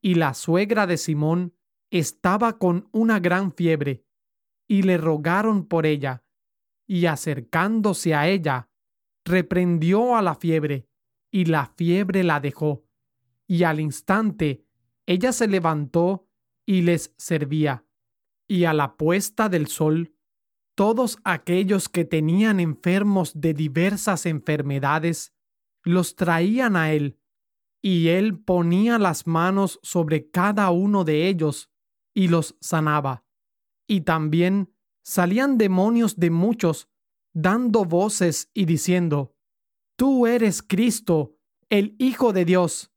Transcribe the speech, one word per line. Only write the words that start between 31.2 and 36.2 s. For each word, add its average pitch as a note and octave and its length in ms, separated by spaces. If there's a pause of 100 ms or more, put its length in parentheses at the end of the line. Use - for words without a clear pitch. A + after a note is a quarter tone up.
ellos, D#3+ 420 (440)
y F#3 120
los E3+ 340
sanaba. D3+ 640 (600)
Y G3+ 140
también E3+ 760 (300)
salían A#3 520
demonios A3 600
de E3+ 120